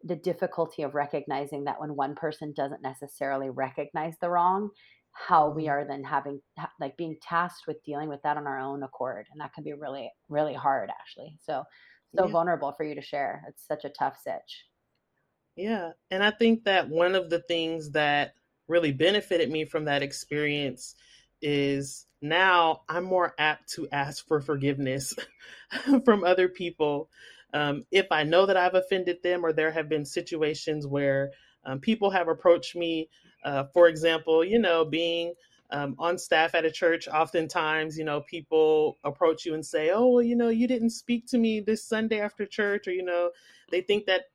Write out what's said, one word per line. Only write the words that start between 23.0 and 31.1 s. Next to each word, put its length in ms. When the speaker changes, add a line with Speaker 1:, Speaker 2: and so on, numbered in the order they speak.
Speaker 2:
more 340
apt 360
to 160
ask 360
for 140
forgiveness 760
<laughs> 340
from 200
other 240
people. 640
Um, 380
if 200
I 120
know 240
that 100
I've 180
offended 480
them, 220
or 80
there 200
have 160
been 180
situations 800
where, 460